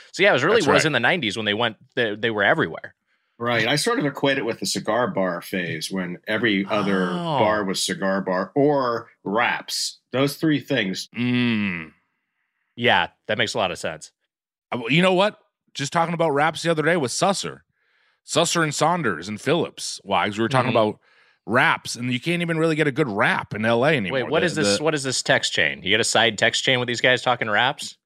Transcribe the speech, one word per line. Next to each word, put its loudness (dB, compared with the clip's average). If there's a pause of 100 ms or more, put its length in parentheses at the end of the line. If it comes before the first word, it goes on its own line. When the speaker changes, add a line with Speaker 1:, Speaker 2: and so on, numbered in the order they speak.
(140)
Speaker 1:
So 0
yeah, 6
it 6
was 4
really 4
Speaker 2:
That's 0
Speaker 1:
was 6
Speaker 2:
right. 0
Speaker 1:
in 0
the 0
nineties 0
when -6
they 2
went, 0 (200)
they, 0
they -2
were 0
everywhere. 0 (460)
Speaker 3:
Right. 0
I 0
sort -2
of 0
equate 0
it -2
with -4
the -6
cigar 0
bar -2
phase -6
when -6 (100)
every 0
other 0
Speaker 1:
Oh. -2
Speaker 3:
bar 2
was -4
cigar -2
bar -2
or 2 (160)
wraps. -4 (120)
Those 0
three 0
things. -4 (100)
Speaker 2:
Mm. 0 (840)
Speaker 1:
Yeah, 2 (220)
that -2
makes -2
a -6
lot 0
of -8
sense. -10 (600)
Speaker 2:
Uh, -6
well, -6
you 4
know 4
what? 0 (340)
Just -6
talking 0
about 0
wraps 0
the 0
other -2
day 2
with -2
Susser. -2 (640)
Susser 2
and -2
Saunders 0
and -8
Phillips, -4
Wags. 0
We 0
were 2
talking 2
Speaker 1:
Mm-hmm. 2
Speaker 2:
about 2 (460)
wraps, 2
and -4
you -2
can't -2
even -2
really 2
get 2
a 2
good 0
wrap -2
in -4
L 2
A 4
anymore. -2
Speaker 1:
Wait, -6
what 0
Speaker 2:
The, 2
Speaker 1:
is -4
this? 2
Speaker 2:
the -4
Speaker 1:
What 0
is -4
this -4
text 2
chain? 0
You -2
got 4
a 0
side 2
text 2
chain 2
with -2
these -4
guys 4
talking 0
wraps? 0 (100)